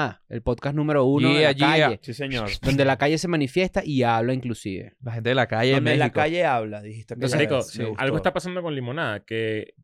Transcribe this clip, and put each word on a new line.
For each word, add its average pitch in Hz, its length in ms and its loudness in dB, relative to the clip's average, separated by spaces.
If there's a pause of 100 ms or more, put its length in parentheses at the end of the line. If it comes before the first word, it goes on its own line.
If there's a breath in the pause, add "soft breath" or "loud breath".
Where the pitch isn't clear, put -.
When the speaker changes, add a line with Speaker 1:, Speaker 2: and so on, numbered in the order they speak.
(280)
Speaker 1:
el 117 140 -10
podcast 139 340 -4
número 147 300 2
uno 135 260 4
de 147 80 4
Speaker 2:
Yeah, 151 80 6
Speaker 1:
la 139 40 4
Speaker 2:
yeah. 135 160 2 (200)
Speaker 1:
calle. 113 140 -4
Speaker 3:
Sí, 120 120 -12
señor. 131 340 -4 (140)
Speaker 1:
Donde 139 220 4
la 135 140 4
calle 151 200 2
se 170 80 -4
manifiesta 175 580 0
y 131 200 2
habla 117 280 2
inclusive. 110 720 -6
Speaker 2:
La 127 80 -10
gente 117 200 -2
de 131 40 2
la 123 140 2
calle 113 220 2
de 135 40 4
Speaker 3:
Donde 131 220 2
la 147 80 2
Speaker 2:
México. 147 160 0
Speaker 3:
calle 165 240 0
habla, 110 380 -2
dijiste 110 340 -14
que 123 80 -4
Speaker 1:
Exacto, 143 320 0
Speaker 3:
me 120 80 0
Speaker 1:
sí. - 200 -10
Speaker 3:
gustó. 107 160 -6
Speaker 4:
Algo 135 160 0
está 180 160 -2
pasando 180 300 -6
con 156 140 -6
Limonada, 127 480 -6
que, 110 600 -6